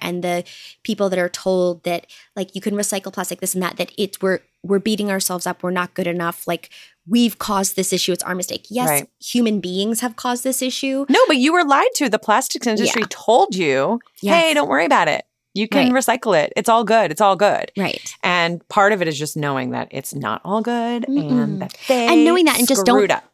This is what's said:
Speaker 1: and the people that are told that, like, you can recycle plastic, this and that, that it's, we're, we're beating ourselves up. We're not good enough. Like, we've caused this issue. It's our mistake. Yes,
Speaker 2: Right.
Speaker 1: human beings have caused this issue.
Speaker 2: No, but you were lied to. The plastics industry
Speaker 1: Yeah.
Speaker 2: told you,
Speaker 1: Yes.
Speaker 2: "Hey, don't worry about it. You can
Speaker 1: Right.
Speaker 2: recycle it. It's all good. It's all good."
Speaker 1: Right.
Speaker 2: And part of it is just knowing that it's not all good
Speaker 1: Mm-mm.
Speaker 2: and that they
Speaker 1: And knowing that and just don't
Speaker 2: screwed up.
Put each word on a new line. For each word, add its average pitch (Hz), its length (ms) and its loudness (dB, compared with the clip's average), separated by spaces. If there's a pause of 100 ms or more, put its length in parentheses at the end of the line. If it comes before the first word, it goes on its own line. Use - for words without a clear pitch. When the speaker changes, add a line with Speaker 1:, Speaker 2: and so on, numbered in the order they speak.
Speaker 1:
and 175 200 -6
the 175 220 -2 (380)
people 208 260 -2
that 185 100 -2
are 180 120 0
told 180 540 -2
that, 175 220 -4 (300)
like, 190 180 -8
you 196 60 -8
can 208 140 -4
recycle 202 360 -4
plastic, 180 300 -8
this 175 140 -4
and 185 80 -2
that, - 160 -6
that 175 180 -4
it's, 196 240 -6
we're, 190 200 -2 (220)
we're 196 180 0
beating 208 300 -2
ourselves 185 360 -4
up. 180 160 -8
We're 180 80 -2
not 180 240 -4
good 185 120 -4
enough. 170 400 -4
Like, 170 220 -6 (400)
we've 233 300 2
caused 196 380 -2
this 185 140 -2
issue. 185 220 0
It's 175 100 -4
our 180 120 -6
mistake. - 340 -8
Yes, 226 220 -2
Speaker 2:
Right. 143 180 0 (100)
Speaker 1:
human 226 420 0
beings 196 400 -4
have 240 160 -6
caused 247 280 -4
this 262 160 -2
issue. 269 480 -4
Speaker 2:
No, 330 180 6
but 311 120 2
you 285 160 2
were 359 100 4
lied 294 300 4
to. 269 160 0
The 196 80 2
plastics - 480 0
industry 220 340 0
Speaker 1:
Yeah. 202 80 -2
Speaker 2:
told 262 460 2
you, 160 440 0 (220)
Speaker 1:
Yes. 202 140 2 (100)
Speaker 2:
"Hey, 320 80 2
don't 294 160 0
worry 294 160 2
about 233 240 4
it. - 160 -2 (300)
You 208 120 -2
can 254 260 2
Speaker 1:
Right. 254 120 2
Speaker 2:
recycle 226 360 2
it. - 140 -2
It's 214 140 -2
all 233 160 4
good. 208 260 2
It's 156 120 -4
all 196 140 6
good." 190 400 0
Speaker 1:
Right. 190 240 -4 (220)
Speaker 2:
And 170 460 0
part 202 240 4
of 202 100 0
it 165 60 0
is 151 100 -4
just 147 180 -8
knowing 139 340 -4
that 123 200 -6
it's - 240 -12
not 123 300 -6
all 196 160 -2
good 233 480 -4
Speaker 1:
Mm-mm. 285 220 -2 (120)
Speaker 2:
and 202 200 -4
that 196 120 -12 (140)
they 247 180 2
Speaker 1:
And 311 180 6
knowing 339 200 4
that 285 140 4
and 240 100 2
just 202 160 2
don't 240 140 6
Speaker 2:
screwed 196 120 4
up. - 240 0